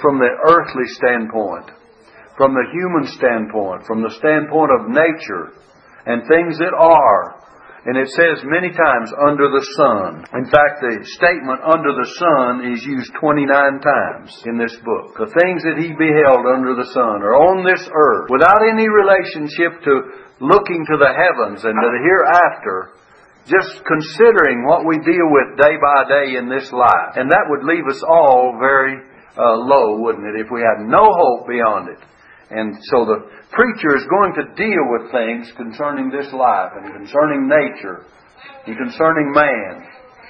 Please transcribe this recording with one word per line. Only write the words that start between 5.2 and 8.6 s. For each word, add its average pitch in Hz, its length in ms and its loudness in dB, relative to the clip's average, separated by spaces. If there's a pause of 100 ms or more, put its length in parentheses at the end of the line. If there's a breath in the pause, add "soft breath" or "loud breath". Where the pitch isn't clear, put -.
and 117 240 -4
things 165 300 2
that 175 160 -4
are. 135 600 4 (520 loud breath)
And 127 100 -4
it 135 120 -2
says 160 360 0
many 170 260 -2